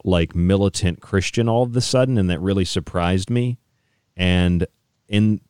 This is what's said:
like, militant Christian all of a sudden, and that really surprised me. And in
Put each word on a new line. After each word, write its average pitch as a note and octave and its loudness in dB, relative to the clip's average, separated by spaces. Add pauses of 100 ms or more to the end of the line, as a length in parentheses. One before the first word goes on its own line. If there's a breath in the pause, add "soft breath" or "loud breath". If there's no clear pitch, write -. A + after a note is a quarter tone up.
like, E2+ 0
militant F#2 0
Christian A2+ -2
all A#2 2
of A#2+ -4
a B2+ 2
sudden, B2+ 0
and F#2 2
that E2+ -2
really F#2+ 0
surprised F2+ -2
me. A#2+ -2 (580)
And F2+ 2 (420)
in G#2+ 0